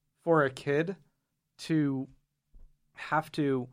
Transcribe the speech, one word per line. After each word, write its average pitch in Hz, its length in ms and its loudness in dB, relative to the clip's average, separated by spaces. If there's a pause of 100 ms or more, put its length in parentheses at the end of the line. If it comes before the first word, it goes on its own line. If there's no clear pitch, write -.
(240)
for 160 200 6
a 135 60 2
kid 147 460 -2 (640)
to 139 480 0 (880)
have - 400 -2
to 135 400 0